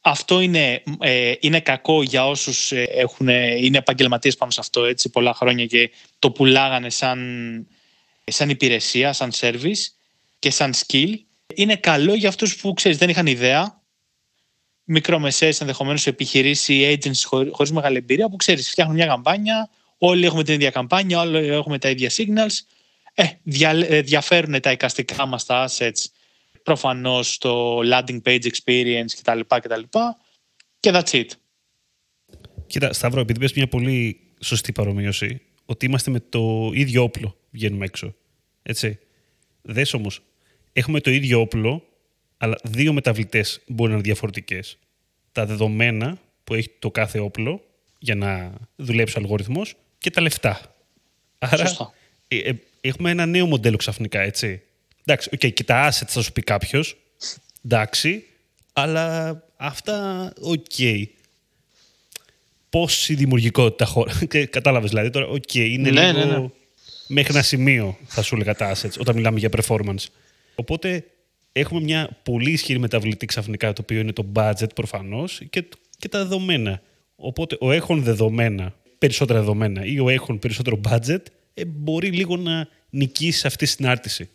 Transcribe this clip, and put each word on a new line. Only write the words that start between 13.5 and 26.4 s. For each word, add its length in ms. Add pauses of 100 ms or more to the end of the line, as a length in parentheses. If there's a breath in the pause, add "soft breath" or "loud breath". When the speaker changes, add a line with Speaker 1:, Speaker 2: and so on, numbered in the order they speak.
Speaker 1:
μικρομεσαίες 760
ενδεχομένως 460
επιχειρήσεις 640
ή 320
agencies 240
χωρι-, 280
χωρίς 200
μεγάλη 240
εμπειρία, 320
που, 80
ξέρεις, 340
φτιάχνουν 260
μια 100
καμπάνια, 640 (280)
όλοι 280
έχουμε 180
την 100
ίδια 160
καμπάνια, 500
όλοι 260
έχουμε 320
τα 120
ίδια 260
signals. 380 (600 soft breath)
Ε, 100 (180)
δια-, 460
ε, 120
διαφέρουνε 600
τα 100
εικαστικά 560
μας, 180
τα 260
assets, 340 (580)